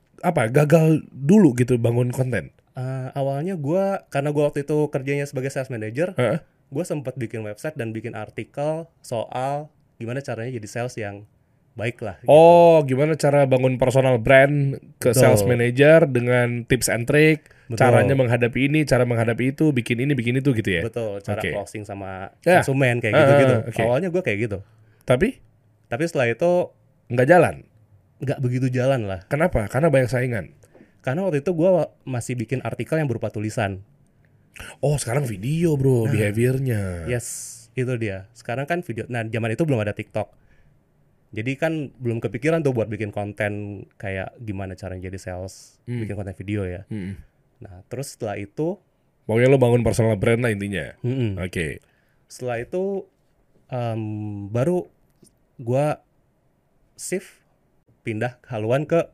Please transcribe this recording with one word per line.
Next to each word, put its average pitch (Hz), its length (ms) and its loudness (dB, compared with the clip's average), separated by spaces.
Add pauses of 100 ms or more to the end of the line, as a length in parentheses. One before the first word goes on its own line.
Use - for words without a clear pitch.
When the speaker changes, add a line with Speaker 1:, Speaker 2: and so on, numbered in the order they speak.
(200)
Speaker 1:
apa, 165 260 0
gagal 151 600 4
dulu 147 480 6
gitu 123 220 2
bangun 120 340 0
konten? 127 420 -4 (200)
Speaker 2:
Eh, 131 380 -8
awalnya 143 440 -4
gua, 185 520 -2
karena 139 240 -2
gua 147 160 2
waktu 147 160 -4
itu 151 260 0
kerjanya 139 360 -4
sebagai 135 240 -6
sales 135 200 -6
manager, 120 460 -4
Speaker 1:
Heeh. 123 260 0 (280)
Speaker 2:
gua 143 140 -6
sempat 151 320 -6
bikin 117 280 -8
website 107 320 -10
dan 113 160 -6
bikin 110 240 -10
artikel 143 720 -8 (100)
soal 139 720 -6 (260)
gimana 117 240 -8
caranya 120 340 -8
jadi 107 140 -10
sales 123 300 -8
yang 101 320 -10 (440)
baik 117 280 -6
lah, 104 180 -10
gitu. 123 100 -2
Speaker 1:
Oh, 165 540 8
gimana 139 320 0
cara 143 300 2
bangun 131 320 2
personal 127 420 2
brand 139 580 4 (200)
ke - 120 -2
Speaker 2:
Betul. 117 80 2
Speaker 1:
sales 127 260 6
manager 135 640 6
dengan 120 600 0
tips 120 240 0
and 117 160 -2
trick, 151 440 4 (160)
Speaker 2:
Betul. 113 160 -6
Speaker 1:
caranya 120 340 6
menghadapi 123 480 2
ini, 147 220 2
cara 127 200 2
menghadapi 117 480 0
itu, 156 180 2
bikin 123 280 -2
ini, 139 140 -2
bikin 123 240 -2
itu 135 160 0
gitu 107 180 -2
ya? 85 120 0
Speaker 2:
Betul, 110 380 -8
cara 104 180 -6
Speaker 1:
Oke. 98 120 -4
Speaker 2:
closing 101 320 -8
sama 98 460 -12 (140)
Speaker 1:
Ya. 175 180 4
Speaker 2:
konsumen 131 400 0
kayak 110 140 0
Speaker 1:
Heeh, 151 120 6
Speaker 2:
gitu-gitu. 139 380 6
Speaker 1:
oke. - 160 -6
Speaker 2:
Awalnya 123 280 0
gua 175 120 -2
kayak 110 220 -2
gitu. 101 160 -4 (440)
Speaker 1:
Tapi? 156 380 0 (480)
Speaker 2:
Tapi 120 160 -6
setelah 147 220 0
itu 170 460 0 (360)
Speaker 1:
Nggak 127 200 2
jalan? 151 280 6 (640)
Speaker 2:
Nggak 131 220 -6
begitu 127 300 0
jalan 127 340 0
lah. 95 220 -6
Speaker 1:
Kenapa? 147 400 0
Karena 139 220 0
banyak 135 200 4
saingan? 120 480 -4 (420)
Speaker 2:
Karena 139 240 -4
waktu 160 180 -2
itu 185 120 -2
gua 170 220 2
wa-, 160 160 0 (120)
masih 127 320 -6
bikin 123 260 -4
artikel 113 360 -4
yang 156 100 0
berupa 113 220 -4
tulisan. 104 560 -4 (920)
Speaker 1:
Oh, 143 180 0
sekarang 131 280 -4
video, 135 500 -2
bro, 131 300 2
Speaker 2:
Nah. 110 60 0
Speaker 1:
behaviornya. 107 960 -2
Speaker 2:
Yes, 120 200 -4 (460)
itu 127 220 -4
dia. 98 380 -6
Sekarang 123 320 -8
kan 175 160 -4
video, 110 260 -10
nah, 120 160 -6
zaman 113 280 -4
itu 113 120 -2
belum 143 180 0
ada 104 120 -2
TikTok. - 400 -8 (960)
Jadi 110 240 -6
kan 160 180 -2 (220)
belum 117 260 -4
kepikiran 120 400 -2
tuh 139 120 0
buat 113 140 -2
bikin 107 240 -6
konten 104 420 -6 (420)
kayak 95 440 -8
gimana 101 360 -10
caranya 92 340 -12
jadi 92 100 -10
sales, - 640 -14
Speaker 1:
Hmm. 120 160 -8
Speaker 2:
bikin 104 160 -8
konten 98 200 -8
video 101 300 -6
ya. 90 220 -8
Speaker 1:
Hmm. 98 300 -10 (420)
Speaker 2:
Nah, 92 280 -20
terus 123 260 -12
setelah 104 240 -6
itu 151 400 -6 (460)
Speaker 1:
Pokoknya 117 260 2
lo 139 80 6
bangun 123 240 4
personal 113 340 2
brand 113 260 2
lah 123 100 0
intinya. 98 500 -6
Speaker 2:
Mm-mm. 120 380 -2
Speaker 1:
Oke. 87 420 -6 (460)
Speaker 2:
Setelah 120 320 -8
itu, 185 500 -6 (600)
em, 117 320 -6 (480)
baru 139 400 -2 (680)
gua 135 480 -4 (880)
shift, - 460 -10 (640)
pindah 117 420 -6
haluan 117 400 -2
ke 165 300 -2